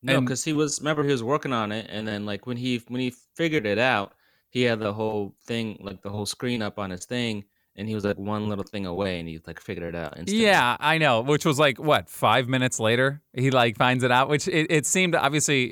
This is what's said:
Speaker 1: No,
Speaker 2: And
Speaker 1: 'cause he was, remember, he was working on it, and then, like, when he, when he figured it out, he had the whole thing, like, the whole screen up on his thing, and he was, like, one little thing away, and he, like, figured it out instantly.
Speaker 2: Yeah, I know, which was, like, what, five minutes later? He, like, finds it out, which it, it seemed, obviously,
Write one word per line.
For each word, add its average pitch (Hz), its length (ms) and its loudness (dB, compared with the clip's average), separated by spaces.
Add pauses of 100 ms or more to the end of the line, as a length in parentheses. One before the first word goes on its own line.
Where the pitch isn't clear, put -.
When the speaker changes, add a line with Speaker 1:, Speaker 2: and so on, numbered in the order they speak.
Speaker 1:
No, 135 160 2
Speaker 2:
And 127 100 2
Speaker 1:
'cause 123 160 -2
he 160 100 -2
was, 147 260 0
remember, 151 240 0
he 143 80 2
was 127 120 2
working 143 300 -2
on 107 200 0
it, 110 160 -6
and 110 180 -6
then, 104 180 -4
like, 104 220 -6
when 123 100 -6
he, 123 200 -2 (100)
when 123 140 -4
he 127 100 -2 (240)
figured 156 320 0
it 101 100 2
out, 113 360 2 (360)
he 123 140 -2
had 117 160 2
the 107 140 0
whole 107 420 -4 (100)
thing, 113 360 -4
like, 98 200 -12
the 98 80 -10
whole 104 160 -4
screen 123 360 -4
up 104 180 -6
on 98 100 -4
his 92 160 -10
thing, 117 380 -4 (320)
and 101 120 -8
he 110 80 -4
was, 104 100 -4
like, 101 120 2
one 104 320 -4
little 98 140 -4
thing 98 220 -8
away, 92 340 -2
and 82 80 -8
he, 82 180 -10
like, 82 140 -14
figured 85 340 -8
it - 20 -8
out 80 220 -6
instantly. 202 280 0
Speaker 2:
Yeah, 139 340 4
I 156 180 2
know, 139 240 4
which 143 240 0
was, 143 140 2
like, 143 200 4
what, 135 300 2
five 120 380 2
minutes 127 320 0
later? 127 420 2 (120)
He, 131 180 0
like, 120 260 4
finds 127 280 4
it 123 60 4
out, 127 180 4
which 147 180 0
it, 165 240 0
it 151 140 2
seemed, 180 300 0
obviously, 139 560 2